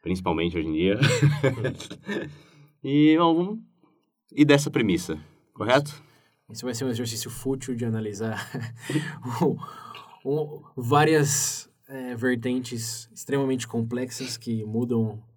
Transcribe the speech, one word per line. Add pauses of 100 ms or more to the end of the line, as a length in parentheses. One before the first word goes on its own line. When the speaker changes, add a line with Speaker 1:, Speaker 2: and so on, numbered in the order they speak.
Speaker 1:
principalmente
hoje
em
dia.
<laughs> (880)
E,
bom,
vamos (760)
ir
dessa
premissa, (360)
correto? (480)
Speaker 2:
Esse
vai
ser
um
exercício
fútil
de
analisar (420)
<laughs>
o, (680)
o, (140)
várias, (180)
é,
vertentes
extremamente
complexas
que
mudam (140)